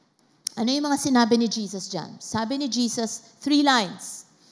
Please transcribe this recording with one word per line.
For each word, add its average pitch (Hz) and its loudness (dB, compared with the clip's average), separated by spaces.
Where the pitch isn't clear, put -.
Ano 226 0
yung 285 0
mga 285 2
sinabi 240 6
ni 233 4
Jesus 196 -6
dyan? - -10
Sabi 226 -6
ni 285 -4
Jesus, 226 -4
three 285 2
lines. 226 0